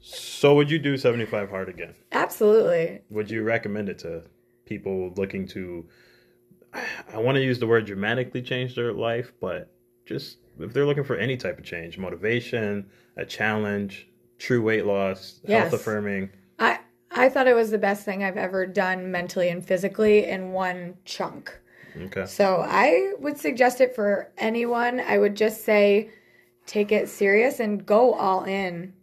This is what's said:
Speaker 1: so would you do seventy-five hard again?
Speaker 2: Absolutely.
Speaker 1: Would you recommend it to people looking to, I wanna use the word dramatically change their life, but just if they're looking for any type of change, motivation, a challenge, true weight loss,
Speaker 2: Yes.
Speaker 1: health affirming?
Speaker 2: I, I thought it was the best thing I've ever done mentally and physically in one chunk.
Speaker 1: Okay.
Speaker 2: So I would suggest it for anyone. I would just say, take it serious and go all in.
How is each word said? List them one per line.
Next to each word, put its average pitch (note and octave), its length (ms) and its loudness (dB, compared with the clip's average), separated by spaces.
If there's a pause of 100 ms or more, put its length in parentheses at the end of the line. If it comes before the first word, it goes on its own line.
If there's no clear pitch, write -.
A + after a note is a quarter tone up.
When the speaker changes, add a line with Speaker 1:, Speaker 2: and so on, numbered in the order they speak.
Speaker 1:
so - 540 2
would D3 160 4
you D#3+ 80 0
do C#3 180 -2
seventy-five A2+ 540 -2
hard F#2+ 180 -8
again? F2 260 -14 (180)
Speaker 2:
Absolutely. G3+ 880 2 (100)
Speaker 1:
Would G#2+ 200 -6
you A2 120 -4
recommend G#2+ 460 -2
it - 120 -10
to E2 220 -10 (420)
people F#2+ 520 -6
looking G2 320 -4
to, F2 380 -10 (1300)
I A2 60 -8
wanna C3 220 2
use B2+ 180 0
the A#2+ 80 -2
word A2+ 200 4
dramatically A#2 560 -4
change B2+ 320 -6
their A#2+ 180 -4
life, A#2 480 -4
but E2+ 320 -8 (340)
just - 320 -10 (200)
if F#2 140 -10
they're C#3 140 2
looking C#3+ 180 0
for C3 120 -2
any B2 200 -2
type - 220 -6
of - 60 -20
change, E2+ 340 -12
motivation, G#2 880 -4 (300)
a - 80 -8
challenge, G#2 840 -4 (300)
true A#2+ 240 0
weight A2 240 2
loss, G2 580 -2
Speaker 2:
Yes. G3+ 260 2
Speaker 1:
health A2 100 0
affirming? G2+ 500 -4 (280)
Speaker 2:
I, - 220 0 (300)
I C4 180 4
thought C4 180 2
it B3 80 6
was A3+ 160 2
the G#3 80 -2
best G3+ 260 0
thing G3 200 -4
I've F#3+ 120 -4
ever F#3 300 -2
done F#3 440 -2
mentally F3+ 380 -2
and F3 160 -4
physically G3+ 600 4
in F#3 260 -6
one F3+ 520 -4
chunk. - 540 -10 (380)
Speaker 1:
Okay. F#2 300 -8
Speaker 2:
So F#3+ 400 2
I E4+ 520 4
would C#4+ 200 -6
suggest B3+ 420 2
it B3+ 140 4
for G3+ 440 -2
anyone. A#3+ 640 0
I G#3 180 2
would G3+ 180 4
just A3 280 0
say, G#3 460 6 (540)
take G#3 260 -2
it G#3 180 2
serious A3+ 520 4
and G#3 240 -2
go A3+ 300 6
all F#3+ 300 2
in. F#3+ 580 -4